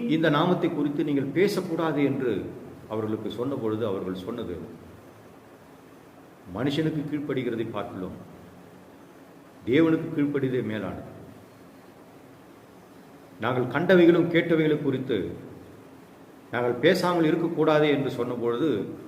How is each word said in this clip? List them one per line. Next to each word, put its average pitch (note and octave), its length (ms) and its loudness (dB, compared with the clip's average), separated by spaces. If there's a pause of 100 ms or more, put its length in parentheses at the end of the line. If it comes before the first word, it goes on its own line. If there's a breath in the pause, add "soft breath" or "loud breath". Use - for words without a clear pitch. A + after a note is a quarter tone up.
இந்த D#3+ 220 2
நாமத்தை E3+ 440 2
குறித்து D3 300 -2
நீங்கள் C#3+ 200 0
பேசக்கூடாது" D#3+ 800 0
என்று B2 460 -2 (400)
அவர்களுக்கு G#2+ 420 -4
சொன்ன C3 240 -4
பொழுது A2 320 -2
அவர்கள் F#2+ 280 -4
சொன்னது, F#2 420 -8 (2000)
"மனுஷனுக்கு D3 560 -2
கீழ்ப்படுகிறதை B2 600 -4
பார்க்கலாம், F#2 460 -8 (1500)
தேவனுக்கு D#3+ 500 4
கீழ்ப்படிதே C3+ 480 0
மேலானது." G#2+ 480 -6 (2250)
நாங்கள் B2+ 420 0
கண்டவைகளும் E3+ 500 8
கேட்டவைகளும் D#3+ 500 2
குறித்து B2+ 500 -2 (1200)
நாங்கள் B2 200 0
பேசாமல் F3 520 2
இருக்கக்கூடாது D#3 640 2
என்று C3 220 0
சொன்ன B2 220 -4
பொழுது A#2 520 -2 (220)